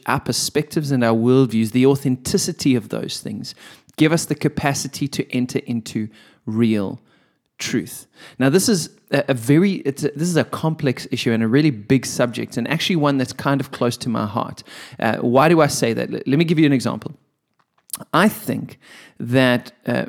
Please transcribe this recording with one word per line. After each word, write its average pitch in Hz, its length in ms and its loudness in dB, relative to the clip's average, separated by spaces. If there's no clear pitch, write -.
our 131 140 0
perspectives 147 720 -2
and 127 140 2
our 113 100 4
worldviews, 113 580 4
the 127 140 4
authenticity 139 880 0
of 107 140 -2
those - 320 -8
things, - 340 -12
give 156 160 4
us 165 120 0
the 147 100 -4
capacity - 720 -2
to - 240 -6
enter 127 280 -2
into 110 480 -6
real 110 540 0
truth. - 480 -6
Now, 135 120 2
this 190 180 2
is 180 220 0
a, 143 180 0
a 135 60 0
very, 143 400 4
it's 139 200 -4
a, 143 60 -2
this 160 180 -4
is 170 80 -2
a 139 80 4
complex 151 680 -4
issue 117 220 -2
and 113 100 0
a 113 60 0
really 147 220 2
big 113 360 0
subject, 117 500 -4
and 117 120 -4
actually 165 280 -2
one 143 220 0
that's 127 140 -2
kind 139 280 -2
of - 100 -8
close 120 280 -2
to - 100 -6
my 113 180 -2
heart. - 360 -6
Uh, 110 200 0
why 131 300 4
do 170 120 6
I 143 80 6
say 117 240 0
that? 123 200 -4
L-, - 140 -6
let 139 120 2
me 170 60 2
give 160 140 2
you 156 80 6
an 143 60 4
example. 120 400 -2
I 180 160 4
think 120 500 -4
that, 123 520 2
uh, 123 220 -2